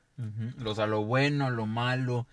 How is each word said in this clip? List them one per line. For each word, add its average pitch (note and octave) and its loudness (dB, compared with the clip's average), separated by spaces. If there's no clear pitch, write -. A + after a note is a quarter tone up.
Ujú, A2 -6
o G#2 -2
sea, G#2+ 0
lo G#2+ 2
bueno, C3+ 2
lo A2+ -2
malo, B2 0